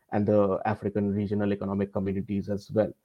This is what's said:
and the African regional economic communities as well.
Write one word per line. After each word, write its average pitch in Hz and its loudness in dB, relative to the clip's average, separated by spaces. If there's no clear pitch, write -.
and 104 2
the 101 4
African 101 0
regional 101 0
economic 98 -2
communities 98 -4
as 101 -6
well. 107 2